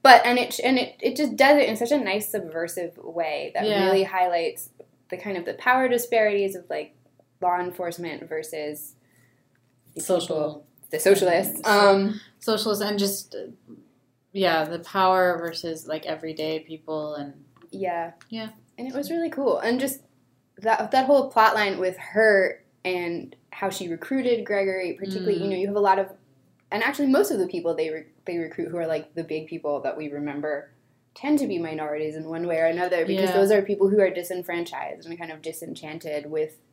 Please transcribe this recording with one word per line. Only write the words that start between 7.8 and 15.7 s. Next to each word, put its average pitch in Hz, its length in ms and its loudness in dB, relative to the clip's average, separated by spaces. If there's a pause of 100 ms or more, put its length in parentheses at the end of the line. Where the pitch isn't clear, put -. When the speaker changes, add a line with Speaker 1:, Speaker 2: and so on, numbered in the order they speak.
Speaker 1:
versus 156 640 -8 (1000)
the 160 60 -12
Speaker 2:
Social. 170 360 0
Speaker 1:
people, 151 280 -4 (260)
the 156 80 -4
socialists. 190 640 4
Speaker 2:
So 214 60 4 (240)
Speaker 1:
Um, 202 260 0 (180)
Speaker 2:
socialists 214 440 -2
and 202 140 -2
just, 98 380 -4
uh, 98 160 -12 (840)
yeah, 165 300 2
the 165 160 -6
power 185 580 2
versus, 165 500 -8